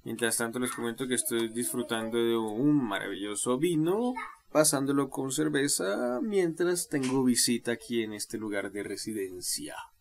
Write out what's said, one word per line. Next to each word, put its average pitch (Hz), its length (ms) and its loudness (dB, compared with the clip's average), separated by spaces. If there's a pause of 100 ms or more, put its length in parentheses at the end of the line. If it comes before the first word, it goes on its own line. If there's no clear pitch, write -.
Mientras 113 320 0
tanto 117 220 -2
les 123 140 0
comento 117 360 -4
que 123 60 2
estoy 117 360 0
disfrutando 117 680 -2
de 117 180 4
un 120 480 2
maravilloso 101 760 -2
vino, 180 560 2 (360)
pasándolo 139 600 2
con 135 200 -4
cerveza, 160 920 0
mientras 175 640 2
tengo 131 360 2
visita 120 500 4
aquí 117 280 -2
en 107 120 -2
este 104 260 -6
lugar 101 320 -2
de 101 100 -6
residencia. 95 960 -6 (260)